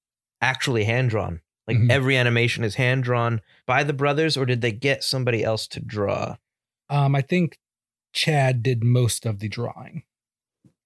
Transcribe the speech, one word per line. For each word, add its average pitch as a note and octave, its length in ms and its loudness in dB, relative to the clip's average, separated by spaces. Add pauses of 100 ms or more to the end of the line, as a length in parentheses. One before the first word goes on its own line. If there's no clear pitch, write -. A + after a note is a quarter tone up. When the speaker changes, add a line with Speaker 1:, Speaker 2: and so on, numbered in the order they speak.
(400)
Speaker 1:
actually A#2+ 440 0
hand-drawn. A2 560 0 (260)
Like, A#2 100 0
Speaker 2:
Mm-hmm. A#2+ 140 4
Speaker 1:
every C3+ 260 2
animation A#2+ 480 2
is G#2 120 -4
hand-drawn B2 680 0 (240)
by C3+ 180 2
the D3 80 0
brothers, C#3+ 460 0
or C3 80 0
did B2 160 0
they A#2 100 0
get C3+ 320 -2
somebody B2 400 0
else A2 240 -2
to - 120 -12
draw? G#2 560 -4 (520)
Speaker 2:
Um, C#3+ 260 2
I C#3 60 2
think F3 380 -2 (560)
Chad C3 480 2
did A#2+ 200 0
most A#2+ 440 2
of G#2 140 -2
the A2 80 -6
drawing. - 560 -10 (800)